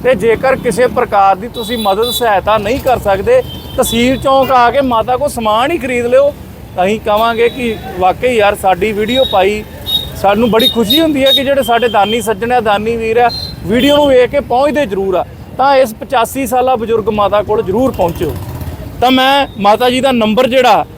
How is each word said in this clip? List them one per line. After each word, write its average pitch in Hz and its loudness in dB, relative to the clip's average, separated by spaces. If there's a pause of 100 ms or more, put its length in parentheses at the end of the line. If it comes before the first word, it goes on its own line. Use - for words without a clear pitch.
ਤੇ 247 4
ਜੇਕਰ 226 0
ਕਿਸੇ 247 0
ਪ੍ਰਕਾਰ 220 2
ਦੀ 196 -10
ਤੁਸੀਂ 233 -8
ਮਦਦ 214 0
ਸਹਾਇਤਾ 214 0
ਨਹੀਂ 220 -2
ਕਰ 247 0
ਸਕਦੇ, 202 2 (360)
ਤਹਿਸੀਲ 247 0
ਚੌਂਕ 269 2
ਆ 240 4
ਕੇ 269 0
ਮਾਤਾ 247 0
ਕੋਲ 285 -2
ਸਮਾਨ 233 0
ਹੀ 349 -2
ਖਰੀਦ 240 -2
ਲਿਓ। 262 4 (540)
ਅਸੀਂ 208 0
ਕਵਾਂਗੇ 226 0
ਕਿ 233 -4 (240)
ਵਾਕਈ 185 0
ਯਾਰ, 208 2
ਸਾਡੀ 196 0
ਵੀਡੀਓ 220 0
ਪਾਈ, 208 0 (580)
ਸਾਨੂੰ 208 2
ਬੜੀ 240 2
ਖੁਸ਼ੀ 233 0
ਹੁੰਦੀ 285 0
ਹੈ 269 4
ਕਿ 277 2
ਜਿਹੜੇ 269 0
ਸਾਡੇ 233 0
ਦਾਨੀ 214 0
ਸੱਜਣ 220 -2
ਆ, 247 2
ਦਾਨੀ 214 0
ਵੀਰ 226 -2
ਆ, 240 4 (360)
ਵੀਡੀਓ 254 2
ਨੂੰ 294 4
ਵੇਖ 247 4
ਕੇ 285 0
ਪਹੁੰਚਦੇ 277 0
ਜ਼ਰੂਰ 190 -4
ਆ। 165 -2 (320)
ਤਾਂ 277 4
ਇਸ 262 2
ਪਚਾਸੀ 254 -2
ਸਾਲਾ 254 0
ਬਜ਼ੁਰਗ 220 -2
ਮਾਤਾ 208 0
ਕੋਲ 214 -2
ਜ਼ਰੂਰ 208 0
ਪਹੁੰਚਿਓ। 170 -2 (680)
ਤਾਂ 247 2
ਮੈਂ 269 2 (120)
ਮਾਤਾ 214 2
ਜੀ 254 0
ਦਾ 269 2
ਨੰਬਰ 226 2
ਜਿਹੜਾ 226 4 (120)